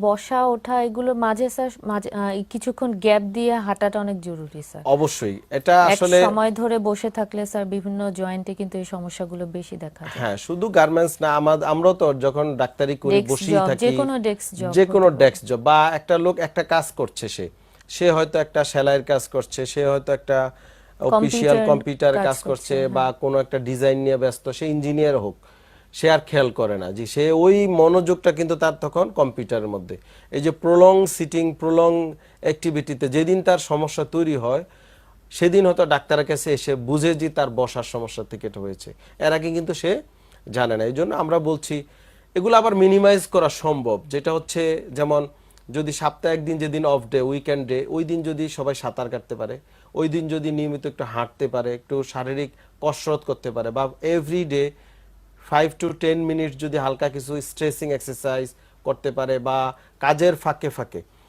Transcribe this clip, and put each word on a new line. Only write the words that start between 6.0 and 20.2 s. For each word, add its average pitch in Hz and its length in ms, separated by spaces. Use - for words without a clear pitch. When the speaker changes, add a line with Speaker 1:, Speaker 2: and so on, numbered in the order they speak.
Speaker 1:
সময় 214 280
ধরে 226 280
বসে 208 320
থাকলে, 208 360
স্যার, 202 180
বিভিন্ন 202 460
জয়েন্টে 185 440
কিন্তু 190 240
এই 185 60
সমস্যাগুলো 175 600
বেশি 175 300
দেখা 160 280
যায়। - 140
Speaker 2:
হ্যাঁ, 110 180
শুধু 175 320
গার্মেন্টস 165 520
না, 151 160
আমা-, 151 280
আমরা 165 300
তো 156 200
যখন 139 420
ডাক্তারি 139 400
করি, 135 200
Speaker 1:
ডেস্ক 123 160
Speaker 2:
বসেই 196 220
Speaker 1:
জব, 190 120
Speaker 2:
থাকি। 240 240
Speaker 1:
যে 254 60
কোনো 269 220
ডেস্ক 208 360
জব 180 180
Speaker 2:
যে 185 100
Speaker 1:
হতে 185 100
Speaker 2:
কোনো 190 140
Speaker 1:
পারে। 156 100
Speaker 2:
ডেস্ক 131 280
জব। 117 160
বা 151 340
একটা 165 240
লোক 170 200
একটা 165 240
কাজ 160 300
করছে, 117 360
সে, 92 200
সে 175 220
হয়তো 160 280
একটা 151 260
সেলাইয়ের 139 400
কাজ 135 240
করছে, 131 380
সে 143 200
হয়তো 139 260
একটা 131 380